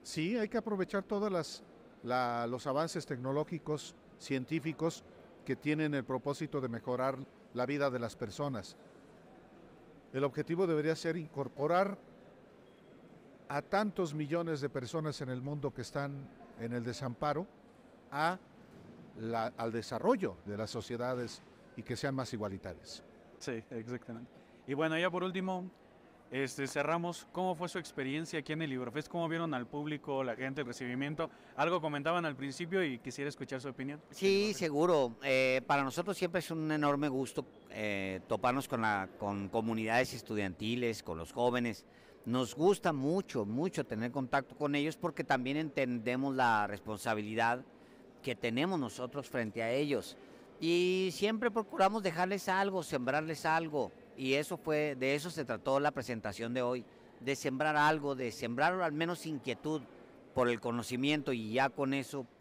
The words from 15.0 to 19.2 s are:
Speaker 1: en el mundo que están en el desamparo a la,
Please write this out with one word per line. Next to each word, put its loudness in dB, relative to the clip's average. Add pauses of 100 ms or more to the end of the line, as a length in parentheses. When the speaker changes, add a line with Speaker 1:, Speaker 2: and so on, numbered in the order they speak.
Speaker 1:
en -6
el -4
mundo -4
que -8
están -6 (320)
en -4
el -2
desamparo -2 (640)
a 2 (800)
la, -2